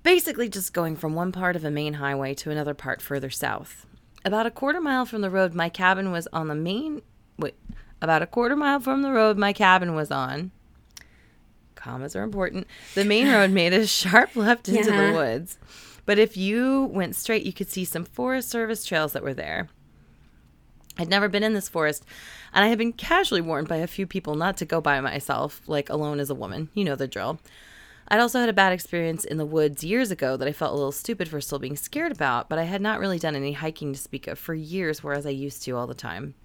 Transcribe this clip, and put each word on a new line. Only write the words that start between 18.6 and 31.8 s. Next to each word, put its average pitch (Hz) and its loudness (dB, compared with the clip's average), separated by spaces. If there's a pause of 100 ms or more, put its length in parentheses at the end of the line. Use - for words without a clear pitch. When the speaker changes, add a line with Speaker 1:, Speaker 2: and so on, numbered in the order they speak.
Speaker 1:
trails 156 0
that - -6
were 135 -4
there. 82 -6 (1300)
I'd 165 -4
never 202 4
been 202 0
in 220 0
this 196 -4
forest, 151 0 (480)
and 196 6
I 214 6
had 233 4
been 233 0
casually 339 2
warned 156 -4
by 165 -2
a 165 -4
few 196 -6
people 160 -6
not 175 -2
to 165 -4
go 165 0
by 143 2
myself, 135 -4
like, 143 -2
alone 147 -2
as 143 -4
a 139 -4
woman. 120 -8
You 208 0
know 143 -2
the 131 -4
drill. 123 -6 (680)
I'd 214 4
also 240 2
had 240 4
a 208 0
bad 190 6
experience 165 -2
in 156 -4
the 151 -2
woods 151 2
years 214 2
ago 135 0
that 135 -2
I 147 0
felt 151 -4
a - -4
little 143 0
stupid 190 -4
for 151 -6
still - -6
being 139 -6
scared 302 -4